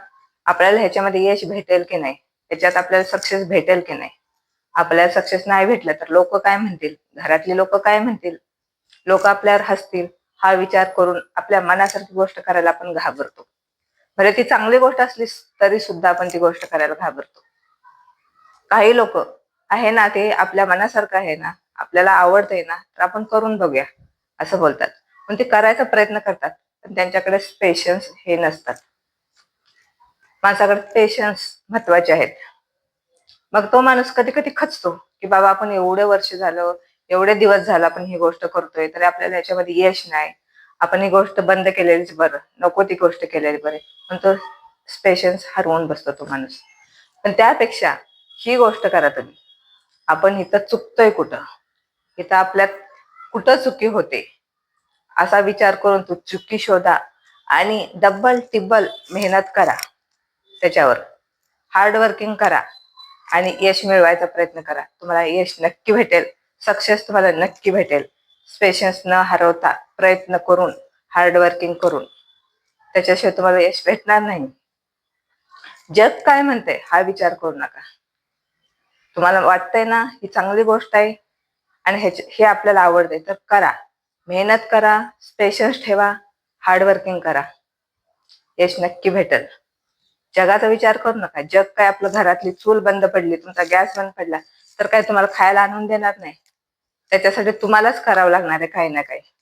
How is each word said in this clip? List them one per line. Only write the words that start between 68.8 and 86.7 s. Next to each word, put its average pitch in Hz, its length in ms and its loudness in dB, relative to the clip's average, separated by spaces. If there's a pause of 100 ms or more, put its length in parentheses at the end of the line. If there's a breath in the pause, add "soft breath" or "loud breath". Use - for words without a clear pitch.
न 185 200 2
हरवता 170 480 2 (240)
प्रयत्न 185 400 0 (120)
करून, 180 240 2 (400)
हार्ड 175 240 2
वर्किंग 175 380 2
करून, 165 300 -4 (920)
त्याच्याशिवाय 185 420 0
तुम्हाला 185 240 2
यश 180 260 0
भेटणार 214 360 0
नाही. 180 240 -6 (1400 loud breath)
जग 214 360 4
काय 285 160 2
म्हणते 233 420 -4
हा 175 160 0
विचार 190 340 -2
करू 160 220 -8
नका. 139 240 -14 (1400)
तुम्हाला 180 240 2
वाटतंय 185 440 0
ना 226 280 -2
ही - 160 -14
चांगली 202 340 0
गोष्ट 220 340 0
आहे 214 180 2 (720)
आणि 196 140 -2
ह्याच-, 185 200 -2 (100)
हे 214 140 0
आपल्याला 202 360 4
आवडतंय 170 460 2
तर 196 80 -6 (140)
करा, 190 220 2 (580)
मेहनत 208 420 0
करा, 214 300 4 (380)
पेशन्स 214 460 -2
ठेवा, 202 280 0 (500)
हार्ड 185 200 2